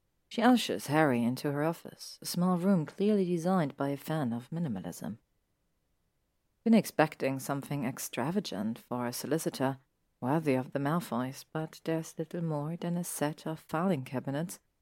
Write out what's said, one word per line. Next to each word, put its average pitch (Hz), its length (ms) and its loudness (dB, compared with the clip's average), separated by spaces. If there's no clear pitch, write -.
She - 120 -4
ushers 220 460 4
Harry 139 360 6
into 127 280 0
her 143 120 0
office, - 580 -6
a - 40 -12
small 180 320 2
room 175 280 4
clearly 202 400 2
designed 175 520 2
by 143 120 0
a 139 80 -2
fan 147 360 -2
of 120 180 -6
minimalism. 107 640 -6
Been 226 100 6
expecting 151 640 4
something 139 460 -4
extravagant 131 920 -4
for 120 260 -4
a 120 80 -4
solicitor, 135 640 -2
worthy 147 340 2
of 131 180 -2
the 143 80 -2
Malfoys, 139 760 -2
but 160 300 -8
there's 160 340 -2
little 170 260 -6
more 156 340 -4
than 175 200 -4
a 175 60 -2
set - 420 -4
of 160 220 -6
filing 160 360 0
cabinets, 139 560 -4